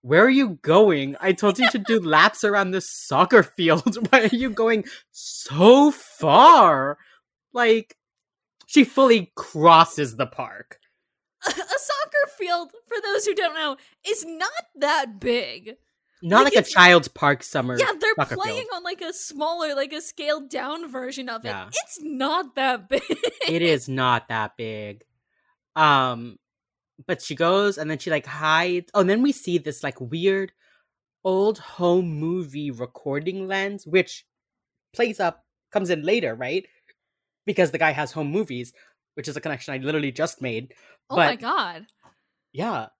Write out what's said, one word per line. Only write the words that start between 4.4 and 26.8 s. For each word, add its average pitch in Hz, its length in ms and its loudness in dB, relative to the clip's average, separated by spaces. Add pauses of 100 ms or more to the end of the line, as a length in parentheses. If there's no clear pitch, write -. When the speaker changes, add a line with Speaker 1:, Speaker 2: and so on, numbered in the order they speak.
Speaker 1:
going 226 340 -2 (260)
so 233 800 6
far?" 160 1040 6 (560)
Like, 226 440 0 (680)
she 277 180 6
fully 233 520 2
crosses 156 800 4
the 127 100 -2
park. 117 520 -16 (340)
Speaker 2:
<laughs> - 340 -18
A, - 40 -4
a - 40 -6
soccer 587 840 -6
field, 349 340 -8 (160)
for 466 120 -8
those 415 240 -4
who 403 100 -2
don't 339 200 -4
know, 302 220 -6 (300)
is 415 200 -4
not 339 240 -8 (260)
that 277 440 -4
big. 220 560 -8 (440)
Speaker 1:
Not 185 180 2
Speaker 2:
Like, 269 80 6
Speaker 1:
like, 285 100 2
a - 40 8
Speaker 2:
it's - 120 -6
Speaker 1:
child's 175 340 8
park - 380 -2
summer 123 340 -6
Speaker 2:
Yeah, 494 220 0
they're 440 160 0
Speaker 1:
soccer - 180 -2
Speaker 2:
playing 440 280 -6
Speaker 1:
field. 440 120 -12
Speaker 2:
on, 349 80 -12
like, 359 200 -10
a 330 100 -10
smaller, 311 640 -6
like, 277 160 -6
a 311 80 -10
scaled 294 500 -6
down 302 400 -10
version 254 380 -12
of 226 160 -12
it. 226 40 -10
Speaker 1:
Yeah. 196 200 -12 (160)
Speaker 2:
It's - 180 -14
not 302 540 -6
that 254 320 -4
<laughs> - 0 -
big. 277 140 -2 (460)
Speaker 1:
It 165 140 -2
is 156 260 0
not 127 400 0
that 110 280 -6
big. 107 480 -12 (720)
Um, 131 640 0 (680)